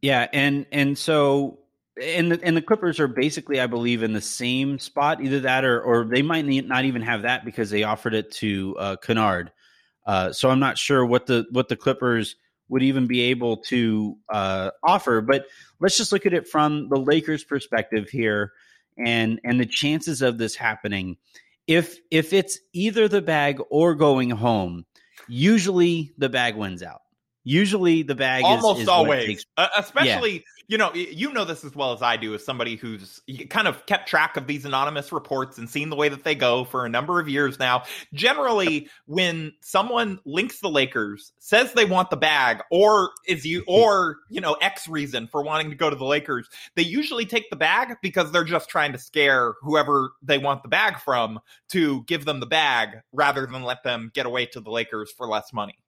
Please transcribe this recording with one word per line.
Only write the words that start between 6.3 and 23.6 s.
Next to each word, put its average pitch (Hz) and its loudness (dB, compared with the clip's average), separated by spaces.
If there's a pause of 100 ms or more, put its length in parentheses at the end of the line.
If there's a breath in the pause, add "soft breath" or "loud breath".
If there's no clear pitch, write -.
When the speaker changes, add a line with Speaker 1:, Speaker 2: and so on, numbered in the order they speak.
Speaker 1:
ne-, 135 2
not 131 -2
even 123 -2
have 113 -2
that 120 -2
because 110 -4
they 104 0
offered 107 -2
it 107 -4
to, 98 -4
uh, 95 -4
Kennard. 101 0 (560 soft breath)
Uh, 95 0
so - 0
I'm 131 4
not 131 0
sure 135 2
what 123 2
the, 117 2
what 123 0
the 123 -2
Clippers 120 0 (320)
would 131 2
even 131 2
be 123 2
able 120 2
to, 107 0 (120)
uh, 95 -2 (140)
offer. 143 2
But 135 0 (340 loud breath)
let's 185 2
just - -2
look 196 0
at 180 2
it 170 -2
from 151 0
the 139 2
Lakers' 151 0
perspective 113 -4
here 104 -2 (440 soft breath)
and, 117 0
and 120 0
the 123 2
chances 147 -2
of 123 0
this 113 -2
happening. 101 -4 (500 soft breath)
If, 165 2 (120)
if 160 2
it's - 0 (140)
either 214 2
the 202 2
bag 147 0 (120)